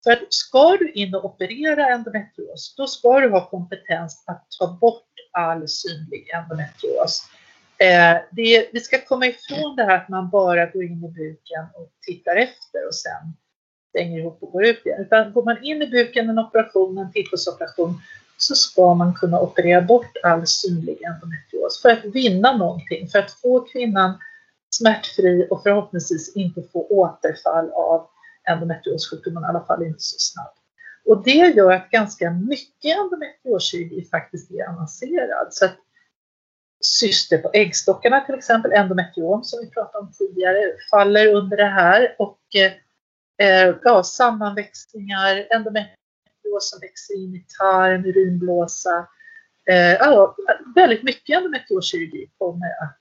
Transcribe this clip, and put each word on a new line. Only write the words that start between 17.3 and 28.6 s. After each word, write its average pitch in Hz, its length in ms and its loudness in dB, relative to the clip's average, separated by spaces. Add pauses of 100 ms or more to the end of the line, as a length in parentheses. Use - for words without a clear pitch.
så - 180 -4
ska 180 400 4
man 175 200 2
kunna 170 260 -2
operera 180 400 2
bort 233 420 2
all 170 240 0
synlig 165 560 -4
endometrios 165 800 -10
för 254 80 6
att 226 140 0
vinna 226 520 0
någonting, 175 520 -6
för 208 100 0
att 202 120 -2
få 247 300 0
kvinnan 196 580 -2 (560)
smärtfri 180 760 2
och 185 120 -4
förhoppningsvis 185 720 -2
inte 180 260 -6 (100)
få 170 140 -6
återfall 165 840 0
av 165 360 -2 (420)
endometriossjukdomen, 165 960 -6